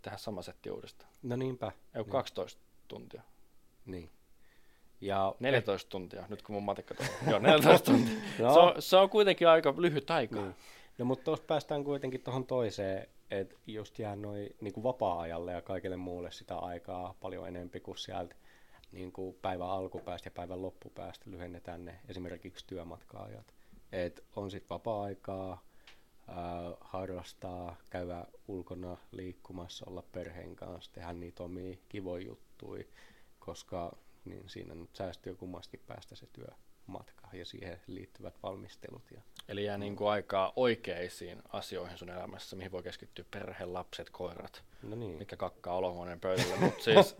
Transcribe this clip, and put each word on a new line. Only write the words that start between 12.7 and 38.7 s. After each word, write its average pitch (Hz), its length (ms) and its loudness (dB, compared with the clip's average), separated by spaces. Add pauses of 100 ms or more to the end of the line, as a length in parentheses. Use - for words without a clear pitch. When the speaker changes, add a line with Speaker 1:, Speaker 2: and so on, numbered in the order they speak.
Speaker 2:
et 98 360 -4
just 107 320 -10
jää 104 180 -4
noi 104 440 -8
niinku 107 220 -8
vapaa-ajalle 87 680 0
ja 87 100 -6
kaikelle 92 340 -6
muulle 87 340 -6
sitä - 260 -10
aikaa 90 640 -8
paljon 90 280 -8
enempi 87 320 -10
kuin - 180 -12
sieltä 90 380 -8 (560)
niinku 92 500 -10
päivän 90 280 -2
alkupäästä 90 560 -6
ja 95 40 -12
päivän 90 320 -8
loppupäästä - 680 -12
lyhennetään 87 540 -10
ne 85 240 -14
esimerkiksi 90 580 -10
työmatka-ajat. 90 880 -12 (380)
Et 90 320 -2 (120)
on 101 140 -4
sit 95 200 -10
vapaa-aikaa, 95 920 -4 (640)
ää, - 80 -12 (440)
harrastaa, 90 960 -8 (140)
käydä 87 340 -6 (240)
ulkona 90 480 -8 (160)
liikkumassa, 90 800 -12
olla 90 120 -10 (100)
perheen 87 440 -12
kanssa, 90 360 -12
tehdä 85 200 -10
niitä 87 300 -10
omia 90 340 -8 (120)
kivoja 92 360 -6
juttuja, - 600 -14 (540)
koska - 580 -8 (280)
niin 92 240 -14
siinä 87 260 -14
nyt 85 220 -16
säästyy 92 380 -8
kummastakin 90 520 -14
päästä - 300 -16
se - 160 -20
työmatka - 1000 -18
ja 90 120 -12
siihen 87 420 -12
liittyvät 92 560 -14
valmistelut - 680 -12